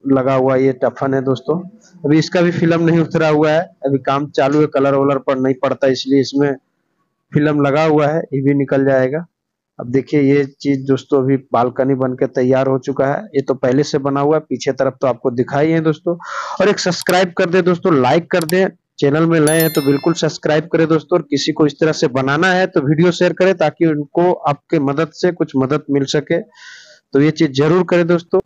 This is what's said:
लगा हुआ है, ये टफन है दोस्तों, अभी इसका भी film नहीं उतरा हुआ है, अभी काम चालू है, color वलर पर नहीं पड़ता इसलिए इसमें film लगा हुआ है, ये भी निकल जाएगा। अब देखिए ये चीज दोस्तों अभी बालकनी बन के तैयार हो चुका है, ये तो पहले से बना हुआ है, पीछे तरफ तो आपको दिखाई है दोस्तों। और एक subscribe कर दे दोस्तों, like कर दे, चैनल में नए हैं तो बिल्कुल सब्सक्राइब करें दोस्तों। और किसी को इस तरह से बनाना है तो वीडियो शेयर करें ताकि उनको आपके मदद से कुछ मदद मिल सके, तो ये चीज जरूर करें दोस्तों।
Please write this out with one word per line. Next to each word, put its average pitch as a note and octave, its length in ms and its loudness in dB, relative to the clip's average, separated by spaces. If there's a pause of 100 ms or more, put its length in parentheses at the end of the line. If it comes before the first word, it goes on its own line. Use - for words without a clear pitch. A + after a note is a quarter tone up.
लगा C3+ 300 0
हुआ C3 220 2
है, C3 80 2
ये C3+ 120 2
टफन C3+ 380 -2
है C3+ 100 0
दोस्तों, C3+ 360 -2 (440)
अभी D3 140 2
इसका D#3+ 240 0
भी F3 100 2
film E3+ 300 0
नहीं E3 180 2
उतरा D#3+ 300 0
हुआ D3+ 220 2
है, D#3+ 100 2 (240)
अभी C#3 140 0
काम C#3+ 300 -2
चालू D3 320 2
है, D3+ 60 2
color C#3 280 0
वलर C#3 240 2
पर C3+ 180 -2
नहीं C3 160 0 (100)
पड़ता C3+ 260 0
इसलिए C3+ 320 0
इसमें C#3 300 0 (800)
film D3 300 0
लगा C#3+ 240 2
हुआ D3+ 220 2
है, D#3+ 160 -2
ये C3+ 180 -6
भी C#3+ 140 2
निकल C#3 300 0
जाएगा। C3+ 400 0 (540)
अब B2 120 -10
देखिए C3+ 320 0
ये C#3+ 200 2 (160)
चीज C#3 280 -2
दोस्तों C3+ 360 0
अभी C3+ 140 0 (160)
बालकनी B2+ 420 0
बन B2+ 200 -2
के C3 140 -2
तैयार C3 380 0
हो C3+ 120 0
चुका C3+ 280 -4
है, D#3+ 180 -4
ये D3 160 -4
तो C3+ 140 -4
पहले C3 280 0
से D3 160 -4
बना C#3 220 -2
हुआ D3+ 140 2
है, D3+ 60 0
पीछे C3+ 320 -6
तरफ C3 280 -2
तो C#3 60 0
आपको B2 260 -2
दिखाई C#3 380 0
है E3 100 2
दोस्तों। D#3+ 360 -2 (420)
और G3 100 2
एक G3 100 -2
subscribe F3+ 540 -2
कर F#3 160 -2
दे F#3 140 2
दोस्तों, F3 320 0
like C#3 360 2
कर F3 140 0
दे, F#3 220 0 (320)
चैनल D#3 260 2
में E3 140 2
नए D#3 200 2
हैं D#3+ 100 2
तो D#3 120 0
बिल्कुल C#3+ 340 0
सब्सक्राइब D#3 520 -2
करें D#3+ 200 0
दोस्तों। D3+ 300 0
और C3+ 80 -2
किसी C#3+ 260 -4
को D3+ 140 0
इस C#3+ 140 -4
तरह D#3+ 140 0
से D#3+ 160 -2
बनाना C#3 400 0
है F#3 180 2
तो F3 140 -2
वीडियो D#3 320 2
शेयर F3 200 0
करें F#3 220 2
ताकि E3 300 0
उनको D#3+ 460 0 (180)
आपके D3 320 -2
मदद C#3+ 320 -2
से F3+ 200 -2
कुछ D#3+ 240 -4
मदद C3+ 340 -2
मिल C#3 160 0
सके, D#3 320 -2
तो - 840 -6
ये D3+ 100 4
चीज D3+ 220 0
जरूर D#3 320 2
करें F3 220 2
दोस्तों। F3 380 0